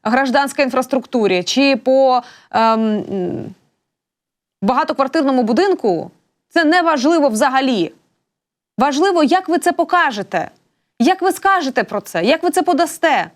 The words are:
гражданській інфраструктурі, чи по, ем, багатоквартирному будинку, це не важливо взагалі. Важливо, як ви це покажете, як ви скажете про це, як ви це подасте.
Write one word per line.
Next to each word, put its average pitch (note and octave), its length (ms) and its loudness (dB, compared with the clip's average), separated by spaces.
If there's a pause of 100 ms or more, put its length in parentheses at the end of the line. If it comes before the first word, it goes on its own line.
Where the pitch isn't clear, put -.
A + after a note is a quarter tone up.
гражданській C4+ 600 0
інфраструктурі, B3 800 -2
чи C4+ 340 0
по, C4 460 2 (280)
ем, G#3+ 1040 -2 (1080)
багатоквартирному C4 800 0
будинку, A3 680 0 (380)
це E4 160 0
не E4 180 4
важливо D#4 460 2
взагалі. B3+ 640 0 (880)
Важливо, D4+ 460 2
як F4+ 240 0
ви E4+ 100 0
це F4 140 0
покажете, C#4 800 -2 (480)
як F4 240 0
ви F#4 100 0
скажете E4+ 520 -2
про G3+ 160 -6
це, E3+ 240 -6
як D#4+ 180 0
ви F4 80 0
це F4+ 120 -2
подасте. D#4+ 720 -2